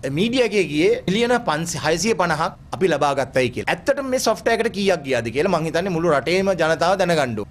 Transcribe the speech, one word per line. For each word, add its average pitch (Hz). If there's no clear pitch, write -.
මීඩියා 233
එකේ 202
ගියේ 151
මිලියන 233
පන්සි-, 165
හයසිය 170
පනහක් 165
අපි 135
ලබා 143
ගත්තයි 127
කියලා. 107
ඇත්තටම 269
මේ 254
සොෆ්ට්වෙයාර් 226
එකට 220
කීයක් 185
ගියාද 123
කියලා 151
මං 160
හිතන්නේ 170
මුළු 165
රටේම 170
ජනතාව 165
දැනගන්න 156
ඕන. 104